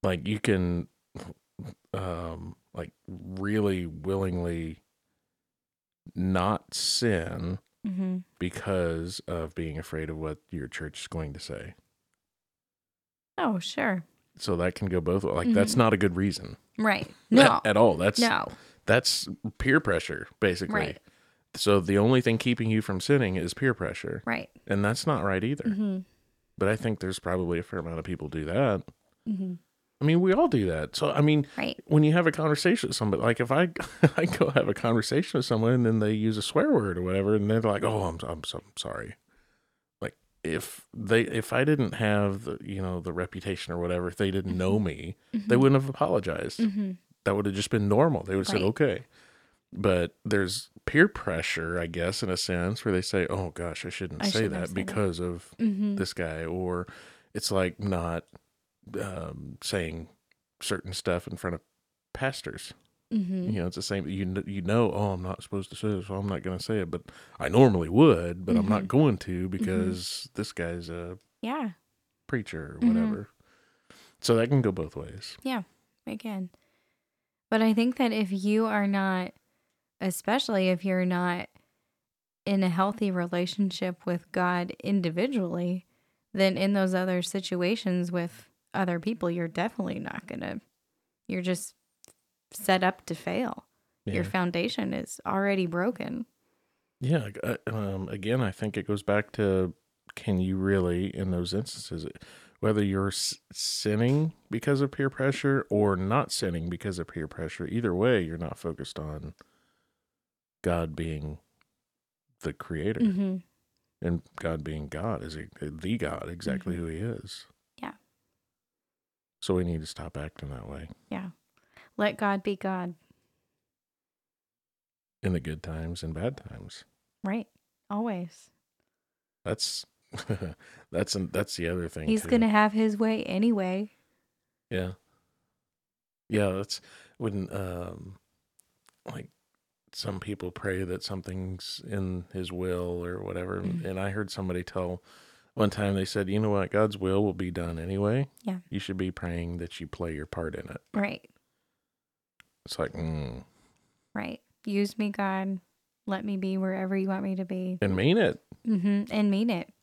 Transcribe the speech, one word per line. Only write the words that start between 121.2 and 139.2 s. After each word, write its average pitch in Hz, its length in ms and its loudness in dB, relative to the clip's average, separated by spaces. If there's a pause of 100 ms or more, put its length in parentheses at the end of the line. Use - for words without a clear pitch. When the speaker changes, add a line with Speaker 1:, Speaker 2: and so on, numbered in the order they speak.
Speaker 2:
Let 208 180 0
God 196 260 0
be 202 140 -2
God. 180 380 -4 (2250)
Speaker 1:
In 95 100 0
the 85 80 0
good 78 220 -8
times 82 400 -8
and 80 100 -6
bad 113 240 -4
times. 104 480 -18 (380)
Speaker 2:
Right. 208 240 -6 (420)
Always. 202 640 -6 (920)
Speaker 1:
That's, - 420 -4 (260)
<laughs> - 140 -10 (640)
that's, 90 220 -2
an, 95 180 -2
that's - 240 -4
the 85 120 -4
other 85 200 -2
thing, 80 200 -6
Speaker 2:
He's 220 140 2
Speaker 1:
too. 208 60 -8
Speaker 2:
gonna 226 200 4
have 214 240 4
his 214 260 2
way 220 260 2
anyway. 202 680 0 (800)
Speaker 1:
Yeah. 92 220 -2 (1400)
Yeah, 101 220 4
that's 95 300 -4 (360)
when, 101 360 -4
um, 90 640 -8 (920)
like, - 180 -12 (640)